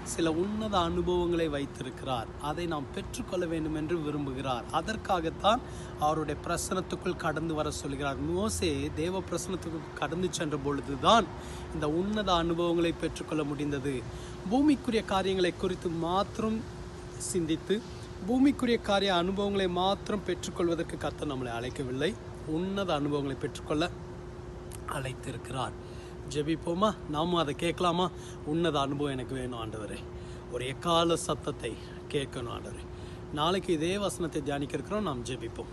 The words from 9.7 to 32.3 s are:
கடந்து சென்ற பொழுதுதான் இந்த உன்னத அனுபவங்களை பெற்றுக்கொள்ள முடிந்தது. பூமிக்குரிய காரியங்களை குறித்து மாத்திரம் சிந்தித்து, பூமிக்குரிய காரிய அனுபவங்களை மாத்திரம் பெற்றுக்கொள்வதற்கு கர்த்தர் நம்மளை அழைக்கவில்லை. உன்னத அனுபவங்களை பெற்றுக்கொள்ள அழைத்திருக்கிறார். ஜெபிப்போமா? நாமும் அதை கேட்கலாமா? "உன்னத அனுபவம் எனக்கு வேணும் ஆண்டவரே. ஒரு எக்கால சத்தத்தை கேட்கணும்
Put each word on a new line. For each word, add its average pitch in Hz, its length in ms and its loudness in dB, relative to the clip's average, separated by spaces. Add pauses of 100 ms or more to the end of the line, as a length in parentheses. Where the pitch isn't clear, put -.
கடந்து 160 320 0
சென்ற 151 260 0
பொழுதுதான் 143 680 6 (480)
இந்த 151 160 0
உன்னத 190 440 2
அனுபவங்களை 170 680 4
பெற்றுக்கொள்ள 156 420 -2
முடிந்தது. 143 580 -2 (500)
பூமிக்குரிய 254 540 4
காரியங்களை 190 520 4
குறித்து 180 320 0
மாத்திரம் 196 720 0 (560)
சிந்தித்து, 175 640 0 (460)
பூமிக்குரிய 254 540 6
காரிய 196 340 4
அனுபவங்களை 190 520 2
மாத்திரம் 190 580 2
பெற்றுக்கொள்வதற்கு 170 720 0
கர்த்தர் 147 400 -4
நம்மளை 127 100 -4
அழைக்கவில்லை. 127 680 -2 (340)
உன்னத 180 460 0
அனுபவங்களை 143 480 0
பெற்றுக்கொள்ள 151 480 -2 (1000)
அழைத்திருக்கிறார். 131 840 -4 (580)
ஜெபிப்போமா? 165 640 2 (140)
நாமும் 170 300 4
அதை 147 160 2
கேட்கலாமா? 170 540 2 (360)
"உன்னத 156 340 2
அனுபவம் 139 340 0
எனக்கு 127 220 -4
வேணும் 127 240 -4
ஆண்டவரே. 110 380 -6 (540)
ஒரு 123 140 -2
எக்கால 165 500 4
சத்தத்தை 139 580 -2 (360)
கேட்கணும் 131 480 -2